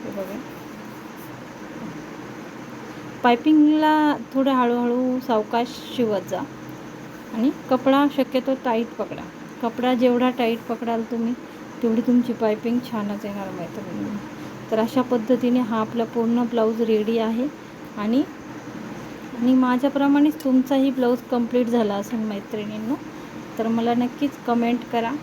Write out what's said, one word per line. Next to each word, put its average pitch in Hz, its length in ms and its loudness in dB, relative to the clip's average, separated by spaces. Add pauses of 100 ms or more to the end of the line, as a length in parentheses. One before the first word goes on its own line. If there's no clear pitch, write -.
हे - 80 -8
बघा, 196 260 -8 (2750)
पायपिंगला 302 920 6 (180)
थोडं 269 180 2
हळूहळू 247 760 2
सावकाश 233 400 0 (280)
शिवत 208 340 0
जा 185 120 -4 (920)
आणि 226 160 2 (200)
कपडा 269 360 4 (100)
शक्यतो 262 380 0 (120)
टाईट 226 220 2 (100)
पकडा. 165 240 -6 (400)
कपडा 247 320 2
जेवढा 247 440 6
टाईट 233 220 2 (100)
पकडाल 226 420 -2
तुम्ही, 233 220 0 (500)
तेवढी 226 180 4
तुमची 240 320 4
पायपिंग 226 460 0 (120)
छानच 208 340 -4
येणार 202 260 -6
मैत्रिणींनो. 196 680 -6 (540)
तर 220 80 2
अशा 226 220 2
पद्धतीने 247 580 2
हा 226 200 0
आपला 226 240 0 (100)
पूर्ण 233 360 2
ब्लाऊज 226 320 2
रेडी 220 380 2
आहे 226 280 0 (500)
आणि, 226 260 2 (1120)
आणि 240 160 4
माझ्याप्रमाणेच 277 880 4
तुमचाही 262 480 4
ब्लाऊज 247 280 2 (120)
कम्प्लीट 240 360 2
झाला 226 280 2
असेल 214 240 -4
मैत्रिणींनो, 214 760 -4 (640)
तर 226 100 0
मला 233 260 2
नक्कीच 247 440 0 (100)
कमेंट 233 320 2 (120)
करा. 233 200 0 (120)